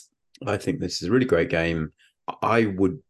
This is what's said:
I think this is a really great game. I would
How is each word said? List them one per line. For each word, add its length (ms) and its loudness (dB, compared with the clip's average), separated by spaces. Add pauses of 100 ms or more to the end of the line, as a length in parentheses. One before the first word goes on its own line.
(480)
I 100 0
think 220 -4
this 220 -6
is 80 -4
a 20 -2
really 160 4
great 220 2
game. 440 -2 (480)
I 240 2
would 340 0 (100)